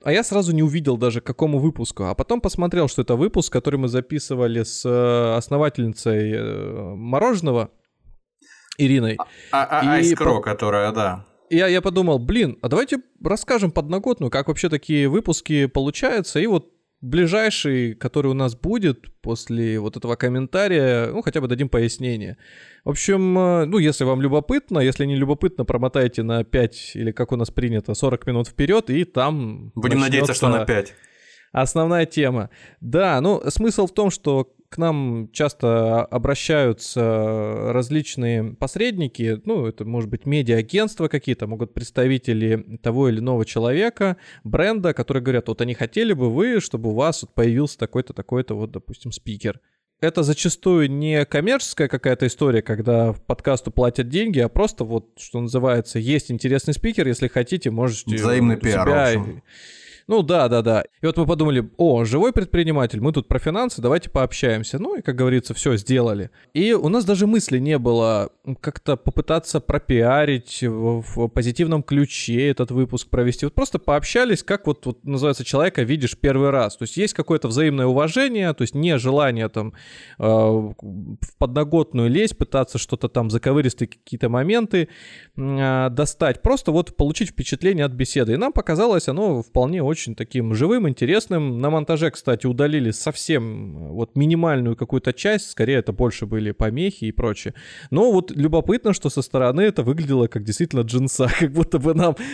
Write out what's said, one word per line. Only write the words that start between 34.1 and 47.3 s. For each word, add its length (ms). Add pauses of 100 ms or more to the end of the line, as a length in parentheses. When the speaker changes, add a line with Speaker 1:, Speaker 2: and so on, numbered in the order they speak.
Speaker 1:
к 80
нам 540
часто 720
обращаются 1700
различные 840
посредники, 920
ну, 200
это, 200
может 240
быть, 160
медиа-агентства 840
какие-то, 400
могут 260
представители 1120
того 240
или 120
иного 260
человека, 720 (260)
бренда, 500
которые 300
говорят: 240
«Вот 140
они 120
хотели 380
бы 180
вы, 300
чтобы 300
у 60
вас 260
вот 120